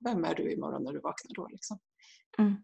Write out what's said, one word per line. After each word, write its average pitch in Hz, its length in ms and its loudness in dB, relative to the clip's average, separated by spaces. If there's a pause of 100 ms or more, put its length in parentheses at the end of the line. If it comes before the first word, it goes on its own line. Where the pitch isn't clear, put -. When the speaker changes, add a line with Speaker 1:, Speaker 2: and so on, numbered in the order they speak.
Speaker 1:
vem 208 200 2
är 165 100 2
du - 180 0
imorgon 139 320 -2
när 131 80 -6
du 143 80 -6
vaknar - 340 -8
då - 140 -8
liksom? - 300 -10 (600)
Speaker 2:
Mm. 208 260 8